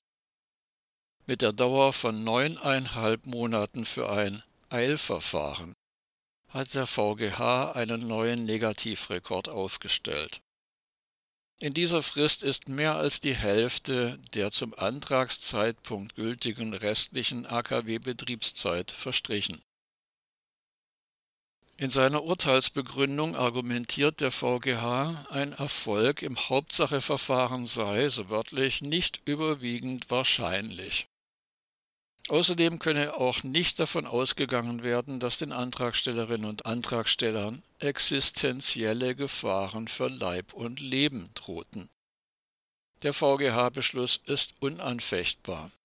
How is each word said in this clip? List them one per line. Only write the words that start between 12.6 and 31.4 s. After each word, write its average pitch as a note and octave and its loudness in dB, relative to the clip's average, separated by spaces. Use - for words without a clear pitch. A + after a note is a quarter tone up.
mehr D3+ 0
als D3+ 2
die C#3 0
Hälfte A#2+ 2
der G#2 0
zum A2+ -2
Antragszeitpunkt A#2 0
gültigen A2+ -4
restlichen A2 -2
A-K-W-Betriebszeit A#2 -2
verstrichen. - -4
In C3+ -4
seiner C3+ 4
Urteilsbegründung C#3 2
argumentiert B2 0
der C3+ 0
V B2 0
G B2+ 0
H, C3 -2
ein C#3+ -2
Erfolg C3 0
im C3+ -6
Hauptsacheverfahren C3 2
sei, A2+ 2
so A2+ -4
wörtlich, B2 0
nicht D3+ -2
überwiegend B2+ -4
wahrscheinlich. G2 0